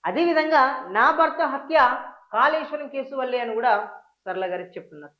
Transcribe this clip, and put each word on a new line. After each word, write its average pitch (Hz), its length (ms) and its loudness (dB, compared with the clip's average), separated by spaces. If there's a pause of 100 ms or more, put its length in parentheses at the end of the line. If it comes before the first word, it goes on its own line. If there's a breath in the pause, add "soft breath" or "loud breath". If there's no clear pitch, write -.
అదేవిధంగా 311 800 2
నా 220 240 4
భర్త 320 300 0
హత్య 277 360 0 (560)
కాళేశ్వరం 294 540 0
కేసు 269 280 -10
వల్లే 247 240 -2
అని 233 140 -4
కూడా 233 200 2 (520)
సరళ 185 260 -6
గారు 180 100 -6
చెప్తున్నారు. 160 580 -16